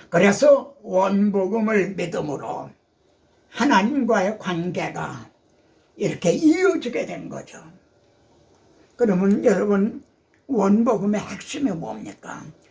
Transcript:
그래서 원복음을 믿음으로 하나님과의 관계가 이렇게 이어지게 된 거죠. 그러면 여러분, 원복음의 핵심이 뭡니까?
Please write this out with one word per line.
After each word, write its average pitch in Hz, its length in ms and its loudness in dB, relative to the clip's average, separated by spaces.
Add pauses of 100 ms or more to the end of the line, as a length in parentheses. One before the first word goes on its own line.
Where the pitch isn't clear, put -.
그래서 202 720 4
원복음을 196 1120 0
믿음으로 147 760 -8 (800)
하나님과의 220 920 0
관계가 160 880 -8 (640)
이렇게 170 360 -2
이어지게 320 760 2
된 170 240 -12
거죠. - 320 -16 (1300)
그러면 196 500 2
여러분, 202 580 2 (440)
원복음의 208 720 2
핵심이 233 500 -6
뭡니까? 110 720 -12 (280)